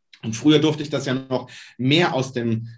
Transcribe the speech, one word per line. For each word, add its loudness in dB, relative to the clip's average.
und -4
früher 4
durfte 0
ich -10
das -4
ja -2
noch -6
mehr 2
aus -4
dem, -4